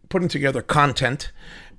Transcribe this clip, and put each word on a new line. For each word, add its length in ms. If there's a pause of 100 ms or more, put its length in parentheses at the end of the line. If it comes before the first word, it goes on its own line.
putting 200
together 340
content, 680 (480)